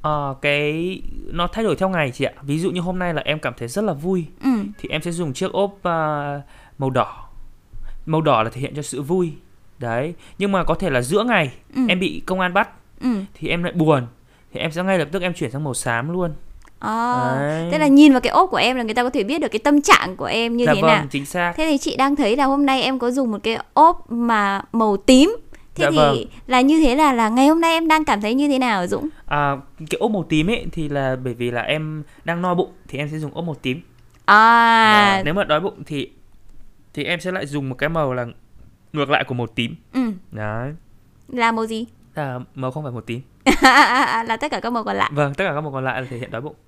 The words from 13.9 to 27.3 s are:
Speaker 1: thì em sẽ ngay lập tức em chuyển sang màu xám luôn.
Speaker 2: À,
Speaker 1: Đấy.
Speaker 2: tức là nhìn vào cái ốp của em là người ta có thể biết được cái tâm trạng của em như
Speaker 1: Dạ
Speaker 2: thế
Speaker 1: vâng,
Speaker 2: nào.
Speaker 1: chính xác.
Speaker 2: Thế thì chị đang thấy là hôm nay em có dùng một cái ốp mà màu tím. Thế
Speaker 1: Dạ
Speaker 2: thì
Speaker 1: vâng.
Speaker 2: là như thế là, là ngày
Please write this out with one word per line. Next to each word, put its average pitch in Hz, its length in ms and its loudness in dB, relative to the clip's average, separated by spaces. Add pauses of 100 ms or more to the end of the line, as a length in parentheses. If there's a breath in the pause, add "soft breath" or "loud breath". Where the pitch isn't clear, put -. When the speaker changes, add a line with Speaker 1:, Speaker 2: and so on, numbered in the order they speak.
Speaker 1:
thì - 60 -10
em 160 120 -4
sẽ 165 120 -4
ngay 190 160 2
lập 147 120 -2
tức 185 100 -4
em 180 120 -4
chuyển 156 180 -6
sang 139 120 -6
màu 139 100 -4
xám 123 400 -2
luôn. 175 200 -2 (460)
Speaker 2:
À, 233 600 -2
Speaker 1:
Đấy. 156 320 -4
Speaker 2:
tức 294 60 0
là 311 100 2
nhìn 285 240 10
vào 254 100 4
cái 240 100 -2
ốp 370 180 4
của 220 80 -2
em 247 200 0
là 247 60 -4
người 214 100 -4
ta 240 100 0
có 247 60 0
thể - 140 -2
biết 302 180 -2
được 277 60 -2
cái 220 120 -2
tâm 294 220 4
trạng 185 360 4
của - 80 -8
em 233 320 -2
như 240 80 2
Speaker 1:
Dạ 151 100 6
Speaker 2:
thế 147 60 0
Speaker 1:
vâng, 160 100 6
Speaker 2:
nào. 156 180 2
Speaker 1:
chính 143 160 -6
xác. 175 320 -2
Speaker 2:
Thế 320 140 0
thì 285 60 2
chị 269 200 -4
đang 277 180 2
thấy 247 200 2
là 277 100 2
hôm 277 200 2
nay 269 160 0
em 262 180 -2
có 240 120 -2
dùng 254 200 0
một 208 120 -4
cái 226 140 -2 (160)
ốp - 380 4
mà 214 500 0 (100)
màu 220 260 2
tím. 262 380 6 (400 soft breath)
Thế - 80 0
Speaker 1:
Dạ - 80 4
Speaker 2:
thì - 60 2
Speaker 1:
vâng. 151 200 6 (300 loud breath)
Speaker 2:
là 247 140 4
như 294 200 4
thế 254 140 4
là, 294 180 4
là 226 160 2
ngày 254 180 4